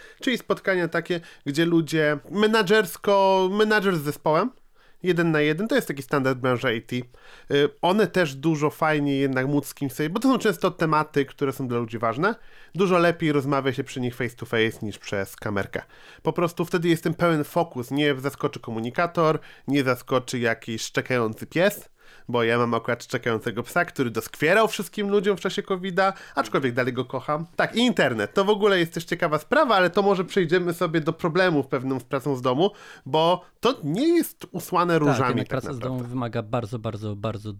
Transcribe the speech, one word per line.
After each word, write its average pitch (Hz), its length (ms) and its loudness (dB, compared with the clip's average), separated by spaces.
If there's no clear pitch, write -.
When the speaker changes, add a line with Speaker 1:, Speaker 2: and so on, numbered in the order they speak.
Speaker 1:
czyli 247 180 -2
spotkania 180 500 -2
takie, 170 320 -2
gdzie 143 200 0
ludzie 160 520 2
menadżersko, 202 1200 2
menadżer 208 440 2
z 151 60 -2
zespołem, 160 480 0
jeden 170 280 2
na 156 100 4
jeden, 156 280 0
to 285 60 0
jest 247 140 0
taki 139 140 -6
standard 131 360 0
branży 123 380 0
I 117 60 -6
T. - 140 -6
Y, - 720 -2
one 190 240 4
też 170 280 0
dużo 151 360 0
fajniej 143 500 0
jednak 135 280 0
móc 143 180 0
z - 80 -14
kimś 139 180 -4
sobie, 156 180 -4
bo 214 100 -4
to 269 120 2
są 240 60 2
często 190 320 0
tematy, 151 540 0
które 135 280 -4
są 131 160 -6
dla 120 100 -2
ludzi 117 200 -6
ważne. 120 360 0
Dużo 180 240 2
lepiej 170 340 2
rozmawia 135 400 0
się 127 120 -4
przy - 160 -8
nich 123 140 -2
face 120 220 -6
to 113 100 -12
face 113 360 0
niż 104 160 -8
przez - 380 -6
kamerkę. 101 460 -4
Po 160 100 -2
prostu 170 320 -2
wtedy 175 240 -2
jest 165 160 2
ten 165 100 0
pełen 165 300 0
fokus, 135 460 -4
nie 143 240 2
zaskoczy 135 460 -6
komunikator, 156 800 -2
nie 139 160 2
zaskoczy 127 540 -2
jakiś 113 440 -2
szczekający 117 640 -2
pies, 190 420 0
bo 120 140 0
ja 117 160 2
mam 120 160 2
akurat 117 300 -2
szczekającego 117 580 -4
psa, 175 220 -2
który 135 260 -2
doskwierał 160 580 0
wszystkim 202 420 -6
ludziom 202 260 2
w - 40 -12
czasie 196 220 -4
kowida, 190 500 -2
aczkolwiek 135 400 -2
dalej 123 180 0
go 127 120 -4
kocham. 151 420 -6
Tak, 175 200 -2
i - 40 0
internet. 196 540 2
To 196 100 4
w 196 60 0
ogóle 196 280 4
jest 165 160 -2
też 165 100 -6
ciekawa 165 340 -2
sprawa, 254 380 2
ale 180 140 4
to 202 120 2
może 196 220 2
przejdziemy 175 500 0
sobie 170 260 0
do 151 120 -2
problemów 165 540 2
pewnym 131 340 -2
z - 40 -18
pracą 139 320 -2
z 123 60 -8
domu, 131 280 2
bo 165 380 2
to 254 140 2
nie 190 240 0
jest - 440 0
usłane 175 420 0
Speaker 2:
Tak, 160 80 4
Speaker 1:
różami 135 260 2
Speaker 2:
jednak 113 200 -2
Speaker 1:
tak 131 120 -4
Speaker 2:
praca 151 120 -8
z 127 60 -8
domu 127 160 -6
Speaker 1:
naprawdę. 120 200 -8
Speaker 2:
wymaga 120 280 -4
bardzo, 113 360 -6
bardzo, 107 380 -6
bardzo 104 360 -6
d-, 101 80 -14